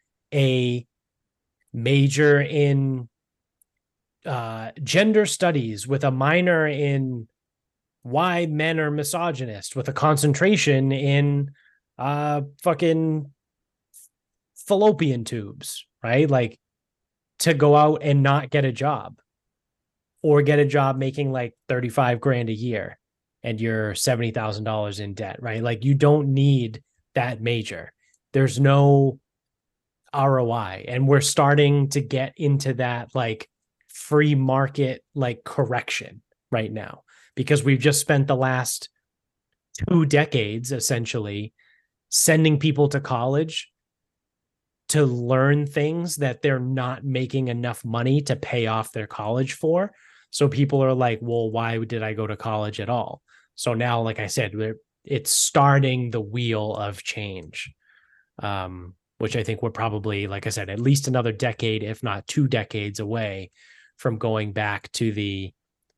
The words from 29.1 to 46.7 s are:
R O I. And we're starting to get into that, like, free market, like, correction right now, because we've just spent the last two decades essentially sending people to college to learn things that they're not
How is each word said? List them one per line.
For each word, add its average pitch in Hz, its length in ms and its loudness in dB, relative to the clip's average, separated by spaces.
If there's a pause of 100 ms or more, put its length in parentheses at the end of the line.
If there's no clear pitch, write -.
R 139 260 2
O 117 140 0
I. 98 340 -6
And 135 220 0
we're 139 120 6
starting 143 680 4
to 143 120 -2
get 135 360 -4
into 139 380 0
that, 120 420 -4
like, 113 320 -4 (400)
free 151 480 2
market, 131 680 0 (140)
like, 123 260 -4
correction - 800 -4 (300)
right 110 200 -2
now, 104 300 -12 (320)
because 139 300 0
we've 131 160 2
just 143 200 2
spent 139 280 2
the 139 80 2
last 127 520 -4 (1000)
two 165 180 4
decades 123 640 0
essentially 110 840 -4 (580)
sending 156 500 4
people 147 300 2
to 139 100 -2
college 135 720 -4 (1160)
to 151 140 4
learn 131 640 2
things 156 500 -4
that 135 260 -4
they're 135 180 0
not 127 420 -4